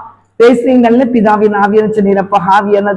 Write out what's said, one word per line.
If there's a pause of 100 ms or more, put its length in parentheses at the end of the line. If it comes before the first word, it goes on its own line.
(420)
பேசுவீங்க
நல்ல
பிதாவின் (120)
ஆவியான
சொன்னீரப்பா. (220)
ஆவியான